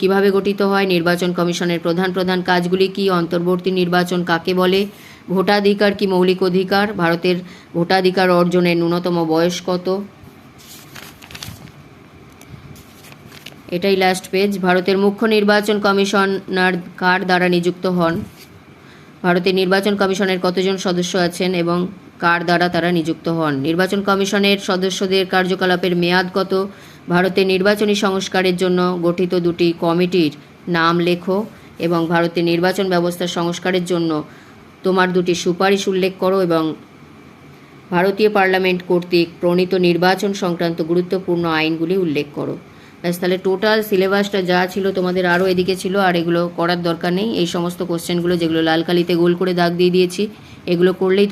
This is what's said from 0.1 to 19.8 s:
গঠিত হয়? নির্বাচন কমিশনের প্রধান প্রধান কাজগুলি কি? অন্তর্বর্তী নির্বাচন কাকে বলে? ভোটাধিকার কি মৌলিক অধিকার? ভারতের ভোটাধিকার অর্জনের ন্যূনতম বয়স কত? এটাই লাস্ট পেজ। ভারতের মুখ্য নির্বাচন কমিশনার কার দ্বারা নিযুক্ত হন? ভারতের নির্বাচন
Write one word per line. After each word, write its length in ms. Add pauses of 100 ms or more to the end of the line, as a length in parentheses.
গঠিত 300
হয়? 240
নির্বাচন 480
কমিশনের 520
প্রধান 260
প্রধান 280 (100)
কাজগুলি 460
কি? 140
অন্তর্বর্তী 640
নির্বাচন 520
কাকে 380
বলে? 200 (480)
ভোটাধিকার 680
কি 80
মৌলিক 360
অধিকার? 500
ভারতের 440 (360)
ভোটাধিকার 580
অর্জনের 460
ন্যূনতম 380 (160)
বয়স 260 (100)
কত? 200 (4000)
এটাই 280
লাস্ট 280
পেজ। 200 (160)
ভারতের 300
মুখ্য 280
নির্বাচন 540
কমিশনার 960 (240)
কার 220 (100)
দ্বারা 260
নিযুক্ত 320
হন? 280 (1120)
ভারতের 300
নির্বাচন 460